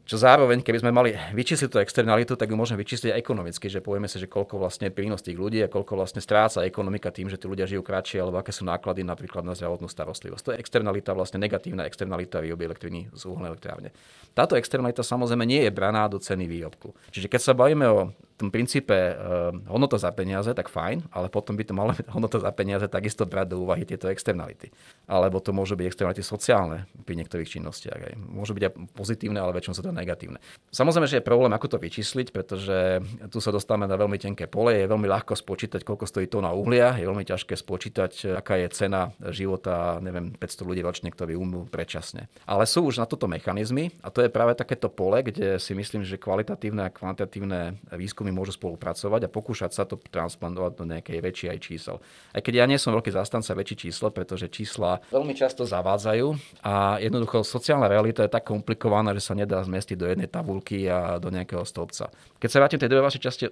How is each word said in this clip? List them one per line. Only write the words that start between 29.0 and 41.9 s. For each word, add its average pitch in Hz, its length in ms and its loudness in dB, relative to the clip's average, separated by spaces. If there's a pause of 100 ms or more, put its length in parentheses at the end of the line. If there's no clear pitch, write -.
ale 90 160 -2
väčšinou 90 240 -6
sú - 80 -8
to 180 80 -6
negatívne. - 480 -8 (320)
Samozrejme, 156 320 4
že 131 160 2
je - 20 -10
problém, 120 300 6
ako 110 160 -2
to - 80 0
vyčísliť, 104 560 -4
pretože 92 640 0 (320)
tu 117 80 -6
sa 104 160 -2
dostávame 104 320 0
na 95 80 0
veľmi 101 240 2
tenké 101 320 -6
pole. 113 240 4
Je 98 160 4
veľmi 107 160 2
ľahko 98 320 2
spočítať, - 480 -6
koľko 104 240 -4
stojí 95 160 0
tona 98 240 0
uhlia, 120 480 6
je 90 80 -2
veľmi 98 160 -2
ťažké 92 320 -4
spočítať, 95 800 -4
aká 98 240 0
je 87 160 0
cena 95 400 0 (160)
života, 87 720 -2
neviem, 90 320 -6
päťsto - 320 -8
ľudí 90 160 -2
ročne, 87 320 -4
ktorí 85 240 -4
umrú 90 320 -4
predčasne. - 560 -8 (180)